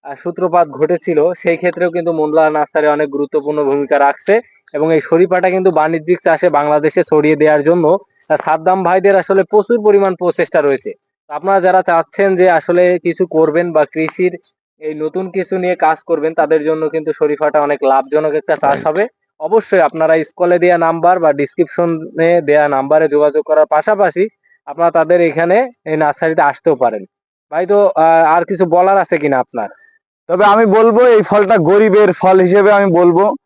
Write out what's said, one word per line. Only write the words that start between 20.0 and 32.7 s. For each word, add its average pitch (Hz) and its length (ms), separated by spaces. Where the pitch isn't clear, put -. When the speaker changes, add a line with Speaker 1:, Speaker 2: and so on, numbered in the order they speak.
Speaker 1:
স্ক্রলে 175 340
দেয়া 175 200
নাম্বার 165 420
বা 160 120
ডেসক্রিপশনে 165 1000
দেয়া 147 260
নাম্বারে 147 400
যোগাযোগ 147 340
করার 156 240
পাশাপাশি 185 580
আপনারা 165 240
তাদের 165 300
এখানে 170 360
এই 156 120
নার্সারিতে 156 460
আসতেও 143 340
পারেন। 113 260
ভাই, 170 140
তো, 202 120
আহ, 165 300
আর 165 180
কিছু 185 220
বলার 180 320
আছে 180 200
কিনা 143 200
আপনার? 117 320
Speaker 2:
তবে 180 160
আমি 214 220
বলবো, 220 400
এই 220 160
ফলটা 208 360
গরিবের 202 540
ফল 190 280
হিসেবে 190 320